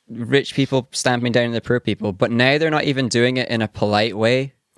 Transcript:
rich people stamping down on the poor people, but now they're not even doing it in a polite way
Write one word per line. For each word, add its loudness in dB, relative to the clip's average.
rich -2
people 0
stamping -2
down 2
on -4
the -2
poor -2
people, -4
but 0
now 2
they're 0
not 0
even 0
doing 2
it -4
in -2
a 0
polite 0
way 0